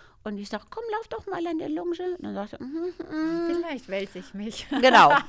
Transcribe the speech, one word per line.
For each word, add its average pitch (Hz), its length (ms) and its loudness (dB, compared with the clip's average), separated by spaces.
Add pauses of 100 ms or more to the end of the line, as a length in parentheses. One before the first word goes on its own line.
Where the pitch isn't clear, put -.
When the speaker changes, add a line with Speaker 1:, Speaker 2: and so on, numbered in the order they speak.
(220)
Speaker 1:
und 208 160 -8
ich 202 100 -12
sag, - 220 -10
"Komm, 466 140 -10 (120)
lauf 453 120 -8
doch 453 180 -10
mal 349 200 -6
an 330 120 -4
der 294 100 -6
Longe", 349 520 -4
dann - 140 -8
sagt 202 200 -8
er, - 80 -14
"Mhm, 330 360 -8
mhm." 330 440 -4 (140)
Speaker 2:
"Vielleicht 330 320 -6
wälze 190 320 -6
ich - 120 -18
mich." 208 360 -10
<laughs> 277 120 -2
Speaker 1:
Genau. 220 320 10 (160)